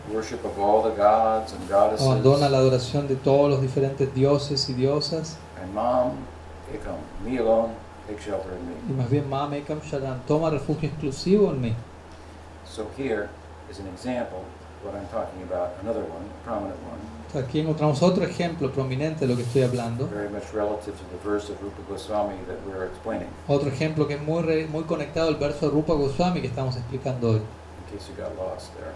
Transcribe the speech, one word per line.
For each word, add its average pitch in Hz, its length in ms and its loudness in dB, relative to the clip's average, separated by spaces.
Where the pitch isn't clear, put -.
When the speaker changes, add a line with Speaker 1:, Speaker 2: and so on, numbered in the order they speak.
Speaker 1:
Worship 110 320 -4
of 101 140 -4
all 104 240 6
the 110 140 2
gods 110 560 6
and - 160 -10
goddesses. 101 380 6
Speaker 2:
Abandona 135 420 8
la 135 100 6
adoración 131 500 4
de 135 80 2
todos 143 340 6
los 131 100 4
diferentes 135 540 0
dioses 139 540 4
y 131 60 -4
diosas. 147 640 0
Speaker 1:
And 95 120 -10
mam 123 380 2
ekam, - 240 -6
me 123 140 -2
alone, 113 340 4
take 104 140 -8
shelter 95 320 -6
in 87 140 -8
me. - 280 -6
Speaker 2:
Y - 20 0
más 127 140 0
bien, 143 180 2
mam 143 240 -2
ekam 147 300 -6
sharanam, 135 440 -4
toma 156 240 4
refugio 147 380 0
exclusivo 180 640 4
en 127 100 -2
mí. 117 140 0
Speaker 1:
So 110 200 -8
here 110 320 -2
is - 80 -12
an 98 100 -10
example 120 520 -4
of - 440 -16
what 98 100 -8
I'm 101 140 -8
talking 95 340 -6
about, 90 400 -4
another 110 200 -2
one, - 220 -8
a - 200 -14
prominent 101 340 -6
one. - 100 -10
Speaker 2:
Aquí 143 260 -2
encontramos 151 420 2
otro 180 220 6
ejemplo 160 460 -2
prominente 135 560 0
de 123 60 2
lo 123 40 2
que 120 60 -2
estoy 131 200 2
hablando. 120 440 0
Speaker 1:
Very 104 220 -4
much 101 160 -6
relative 104 420 -2
to - 140 -14
the 90 180 -8
verse 104 220 0
of 95 100 -8
Rupa 98 280 -10
Goswami 98 480 -2
that 90 100 -8
we're 95 200 -6
explaining. 98 420 -6
Speaker 2:
Otro 143 200 4
ejemplo 156 380 0
que 143 80 -2
es 143 80 -6
muy 160 200 0
re-, 160 260 2
muy 156 160 -4
conectado 160 440 0
al 151 80 2
verso 147 300 0
de 139 60 2
Rupa 151 220 2
Goswami 151 460 2
que - 60 -2
estamos 131 300 -2
explicando 123 540 -2
hoy. 110 60 6
Speaker 1:
In - 600 -8
case - 120 -12
you 98 120 -10
got 92 140 -6
lost 92 380 -6
there. - 220 -10